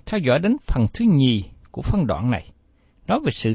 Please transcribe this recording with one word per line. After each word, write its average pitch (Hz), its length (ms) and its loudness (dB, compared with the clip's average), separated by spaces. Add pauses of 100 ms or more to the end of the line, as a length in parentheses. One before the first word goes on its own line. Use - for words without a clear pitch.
theo 220 140 -4
dõi 127 180 2
đến 208 180 0 (100)
phần 117 280 0
thứ 233 100 -2
nhì 131 400 4 (260)
của - 120 -12
phân 196 240 0
đoạn 98 240 -2
này, - 220 -6 (540)
nói 233 180 0
về 190 60 -2
sự 113 240 -2